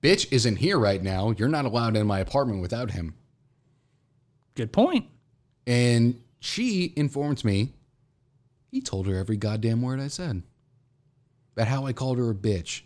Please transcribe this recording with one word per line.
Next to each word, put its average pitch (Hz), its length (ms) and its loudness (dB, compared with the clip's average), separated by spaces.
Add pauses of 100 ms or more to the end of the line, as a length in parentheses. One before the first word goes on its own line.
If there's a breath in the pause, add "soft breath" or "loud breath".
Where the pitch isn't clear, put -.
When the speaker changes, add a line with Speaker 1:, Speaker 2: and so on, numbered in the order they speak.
Speaker 1:
"Bitch 196 300 4
isn't 117 260 2
here 180 220 2
right 98 240 4
now. 95 280 0
You're 107 180 0
not 147 160 0
allowed 113 320 0
in 107 100 2
my 98 120 2
apartment 110 420 0
without 113 300 -4
him." 85 240 -8 (1400)
Speaker 2:
Good 113 160 -4
point. 277 360 2 (600)
Speaker 1:
And 120 540 4 (180)
she 196 560 -2
informs 143 480 -2
me, 104 300 0 (1000)
he 262 80 -2
told 98 280 -4
her 98 100 0
every 95 200 -2
goddamn 110 440 -2
word 127 180 -4
I 139 80 -6
said. 139 360 -6 (1120)
About 110 140 -2
how 135 180 -2
I 135 60 -4
called 127 260 -2
her 120 120 0
a 110 60 -2
bitch. 98 500 -4